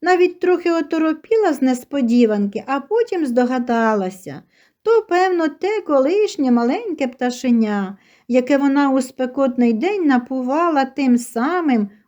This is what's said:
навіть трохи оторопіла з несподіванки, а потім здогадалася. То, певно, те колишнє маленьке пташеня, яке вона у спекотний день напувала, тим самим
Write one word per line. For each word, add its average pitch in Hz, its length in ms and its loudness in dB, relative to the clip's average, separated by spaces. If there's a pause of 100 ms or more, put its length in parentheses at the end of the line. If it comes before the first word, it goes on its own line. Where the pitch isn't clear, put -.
навіть 359 380 2
трохи 349 320 0
оторопіла 330 800 0
з - 100 -2
несподіванки, 233 1040 0
а 269 140 -2
потім 403 460 -2
здогадалася. 233 1160 -2 (420)
То, 440 240 2
певно, 349 400 2
те 381 320 -4
колишнє 302 720 0
маленьке 277 580 0
пташеня, 226 920 -2 (300)
яке 254 300 2
вона 277 320 2
у 269 100 2
спекотний 254 720 -2
день 349 340 -2
напувала, 269 760 0
тим 262 340 0
самим 247 680 -2 (200)